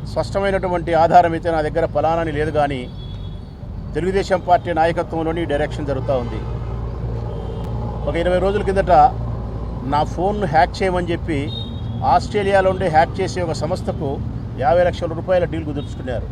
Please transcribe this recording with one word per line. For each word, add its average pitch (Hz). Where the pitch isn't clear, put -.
స్పష్టమైనటువంటి 180
ఆధారం 165
అయితే 165
నా 160
దగ్గర 151
ఫలానాని 160
లేదు, 151
కానీ 143
తెలుగుదేశం 185
పార్టీ 175
నాయకత్వంలోని 165
డైరెక్షన్ 147
జరుగుతూ 131
ఉంది. 117
ఒక 147
ఇరవై 175
రోజుల 196
కిందట 190
నా 147
ఫోన్ను 160
హ్యాక్ 160
చేయమని 180
చెప్పి 147
ఆస్ట్రేలియాలో 190
ఉండి 190
హ్యాక్ 165
చేసే 180
ఒక 165
సంస్థకు 156
యాభై 165
లక్షల 170
రూపాయల 175
డీల్ 160
కుదుర్చుకున్నారు. 127